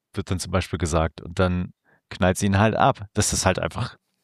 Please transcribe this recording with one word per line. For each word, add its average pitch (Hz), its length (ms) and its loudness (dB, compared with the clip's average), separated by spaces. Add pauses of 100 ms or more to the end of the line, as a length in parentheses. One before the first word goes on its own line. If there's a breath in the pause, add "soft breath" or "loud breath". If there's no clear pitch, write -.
(120)
wird - 180 -6
dann 92 80 -2
zum 87 140 -10
Beispiel 92 260 -2
gesagt. 80 440 0
Und 85 160 -12
dann 90 340 0 (380)
knallt 185 260 2
sie 208 100 -2
ihn 196 120 4
halt - 180 4
ab. 113 380 2
Das - 180 0
ist - 140 0
halt 92 120 2
einfach, 101 380 -6 (280)